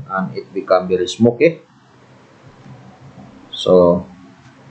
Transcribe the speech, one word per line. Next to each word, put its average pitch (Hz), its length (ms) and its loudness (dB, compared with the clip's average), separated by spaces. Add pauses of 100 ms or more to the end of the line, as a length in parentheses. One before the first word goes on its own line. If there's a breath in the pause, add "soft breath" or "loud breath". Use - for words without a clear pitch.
and 95 300 -6
it - 160 -16
become 92 340 0
very 90 200 -2
smoky. 120 540 0 (1900)
So, 87 540 2 (640)